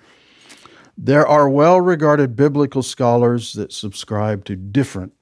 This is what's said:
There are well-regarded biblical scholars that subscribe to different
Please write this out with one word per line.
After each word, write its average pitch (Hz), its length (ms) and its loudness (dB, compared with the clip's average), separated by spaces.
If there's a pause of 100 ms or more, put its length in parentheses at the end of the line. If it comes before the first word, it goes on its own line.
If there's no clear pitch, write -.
(960)
There 139 320 2
are 147 200 4
well-regarded 151 880 2
biblical 139 480 0
scholars 120 680 0
that 101 200 -10
subscribe 104 760 -6
to 101 100 -8
different 101 640 -6